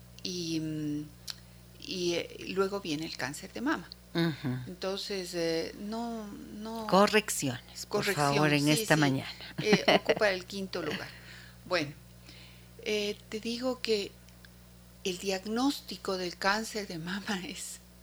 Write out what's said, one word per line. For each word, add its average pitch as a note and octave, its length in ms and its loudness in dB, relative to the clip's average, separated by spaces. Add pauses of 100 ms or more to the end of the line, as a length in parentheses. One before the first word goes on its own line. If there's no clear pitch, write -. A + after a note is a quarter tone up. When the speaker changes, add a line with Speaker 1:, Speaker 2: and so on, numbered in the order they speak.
(220)
Speaker 1:
y, E3+ 380 -2
mm, D3+ 420 -2 (840)
y, F3 280 0
eh, - 340 -4
luego G3 320 0
viene D#3+ 240 -4
el E3 100 -8
cáncer D3+ 380 -6
de G#3+ 80 -8
mama. A#3+ 260 -2 (260)
Speaker 2:
Ujú. E3 360 0 (180)
Speaker 1:
Entonces, F#3+ 680 -6
eh, E3 460 0
no, A3+ 480 -6 (320)
no A3 280 -8
Speaker 2:
Correcciones, G3+ 1000 4
por G#3 160 0
Speaker 1:
Corrección, D3 340 4
Speaker 2:
favor, D3 180 6
en C#3+ 120 4
Speaker 1:
sí, D3+ 60 6
Speaker 2:
esta D#3+ 240 6
Speaker 1:
sí. D#3 40 8
Speaker 2:
mañana. C3+ 320 4 (300)
Speaker 1:
Eh, G#3 240 6
Speaker 2:
<laughs> - 160 8
Speaker 1:
ocupa - 280 4
el F#3 160 0
quinto F#3+ 360 -6
lugar. D#3 260 -4 (580)
Bueno, D#3+ 260 0 (960)
eh, G#3 300 0 (120)
te A3 100 -6
digo A#3+ 420 -2
que G#3 300 0 (920)
el F3+ 140 -2
diagnóstico G3 1000 0
del F3+ 200 -4
cáncer G#3 500 0
de F3 120 -6
mama F#3+ 440 -4
<laughs> F#3 40 -8
es - 320 -10 (240)